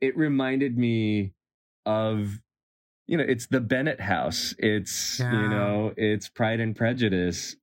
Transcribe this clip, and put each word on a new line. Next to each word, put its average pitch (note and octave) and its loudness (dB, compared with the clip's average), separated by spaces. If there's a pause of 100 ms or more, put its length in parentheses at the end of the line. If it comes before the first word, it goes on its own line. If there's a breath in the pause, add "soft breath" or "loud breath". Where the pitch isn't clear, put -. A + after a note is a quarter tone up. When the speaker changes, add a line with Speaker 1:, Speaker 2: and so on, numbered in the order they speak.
Speaker 1:
it C3 0
reminded C3+ 0
me G#2+ 2 (500)
of, G#2+ -2 (680)
you - 0
know, C#3+ 2
it's A#2+ 0
the C3 2
Bennett B2+ 0
house. F2 -2
It's, - -2
you B2 0
Speaker 2:
Yeah. A2 0
Speaker 1:
know, G#2 0
it's G#2+ 0
Pride A2+ 0
and A2 -2
Prejudice. G2 0